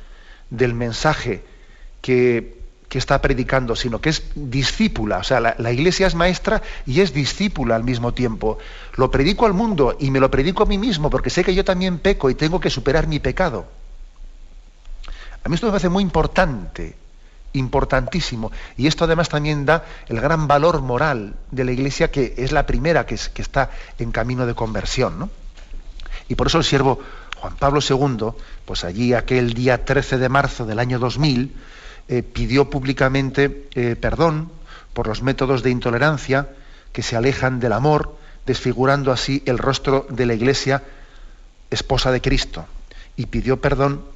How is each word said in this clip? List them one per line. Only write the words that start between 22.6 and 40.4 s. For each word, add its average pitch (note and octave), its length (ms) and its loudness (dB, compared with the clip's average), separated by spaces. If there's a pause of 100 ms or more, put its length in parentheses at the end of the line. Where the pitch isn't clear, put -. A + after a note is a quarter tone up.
primera C3+ 400 2
que A2 100 -6
es, - 120 -6
que - 140 -6
está C3 300 -2 (280)
en A#2 140 -4
camino B2 320 0
de A#2 100 -2
conversión, A2 640 -2
¿no? F#3 100 -6 (1000)
Y - 60 -2
por B2+ 120 0
eso E3 120 2
el D3+ 40 4
siervo C3 380 2 (340)
Juan - 220 -10
Pablo C#3 240 2
segundo, B2+ 560 0 (260)
pues - 220 -8
allí A#2+ 280 0
aquel A#2+ 400 2
día B2 300 2
trece C3 340 0
de B2+ 120 2
marzo C3 360 0
del G#2+ 140 -2
año B2 180 0
dos A#2 220 -2
mil, C3+ 340 2 (540)
eh, B2 160 0
pidió B2+ 460 2
públicamente, C3+ 1080 0
eh, A#2+ 220 0
perdón D#3 520 0 (440)
por A#2 140 -4
los A2+ 140 -4
métodos C3 400 0
de B2+ 100 2
intolerancia C3 760 0 (460)
que A#2 100 -4
se - 140 -2
alejan B2+ 420 0
del A#2 140 2
amor, D3+ 420 2 (300)
desfigurando C3 640 2
así C3+ 340 -2
el B2+ 120 0
rostro C3+ 520 0
de B2 160 0
la A#2 100 2
Iglesia, C3 480 0 (840)